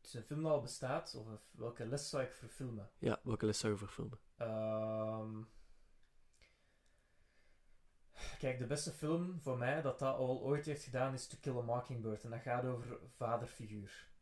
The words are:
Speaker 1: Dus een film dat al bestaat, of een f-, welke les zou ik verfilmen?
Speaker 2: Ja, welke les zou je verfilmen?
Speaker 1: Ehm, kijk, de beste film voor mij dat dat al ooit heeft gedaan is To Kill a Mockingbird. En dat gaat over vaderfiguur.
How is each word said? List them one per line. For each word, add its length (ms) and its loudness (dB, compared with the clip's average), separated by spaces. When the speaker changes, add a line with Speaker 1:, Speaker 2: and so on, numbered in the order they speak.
Speaker 1:
Dus 120 -14
een 100 -6
film 200 -2
dat 80 6
al 100 8
bestaat, 540 -2
of 100 -8
een 120 -8
f-, 140 -16
welke 340 -4
les 240 0
zou 140 2
ik 100 -4
verfilmen? 640 -8
Speaker 2:
Ja, 260 2
welke 220 2
les 140 6
zou 140 4
je 60 2
verfilmen? 400 -6
Speaker 1:
Ehm, 1040 0
kijk, 220 0
de 80 -2
beste 240 0
film 500 2
voor 160 0
mij 240 2
dat 180 0
dat 160 4
al 260 4
ooit 240 4
heeft 180 -2
gedaan 300 2
is 140 -6
To 140 -10
Kill 160 0
a 40 2
Mockingbird. 600 0
En 60 -8
dat 120 -6
gaat 240 2
over 340 -2
vaderfiguur. 920 -2